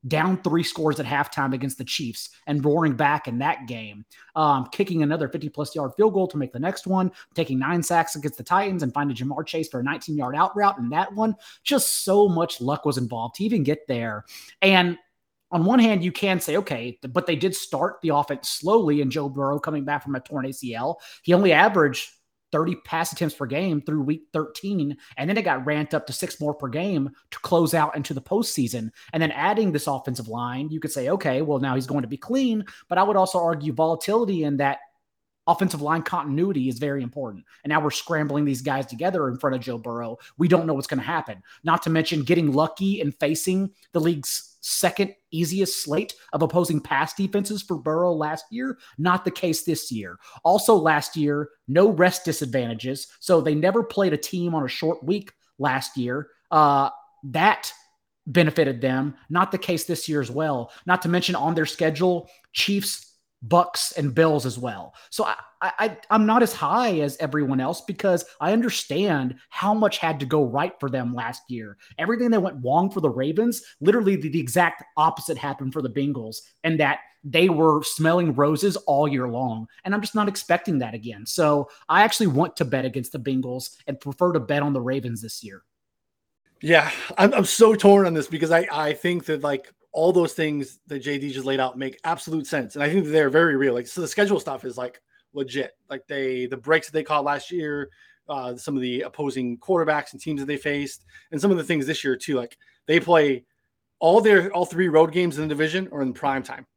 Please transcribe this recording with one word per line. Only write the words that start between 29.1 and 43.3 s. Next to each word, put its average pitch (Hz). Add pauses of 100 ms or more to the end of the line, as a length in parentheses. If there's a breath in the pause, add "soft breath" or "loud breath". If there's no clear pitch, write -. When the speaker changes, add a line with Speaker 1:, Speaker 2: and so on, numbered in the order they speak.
Speaker 1:
And 165
then 160
adding 196
this 147
offensive 127
line, 120
you 156
could 151
say, 127
"Okay, 151
well, 147
now 131
he's 131
going 135
to 110
be 135
clean," 233 (240 loud breath)
but 175
I 185
would 202
also 185
argue 156
volatility 165
in 143
that 139 (720)
offensive 170
line 156
continuity 151
is 123
very 139
important. 120 (180 soft breath)
And 143
now 151
we're 151
scrambling 147
these 135
guys 135
together 156
in 123
front 131
of 127
Joe 120
Burrow. 117 (200 loud breath)
We 165
don't 165
know 160
what's 139
gonna 135
happen. 131 (220 soft breath)
Not 165
to 165
mention 160
getting 156
lucky 160
and 143
facing 185 (220 soft breath)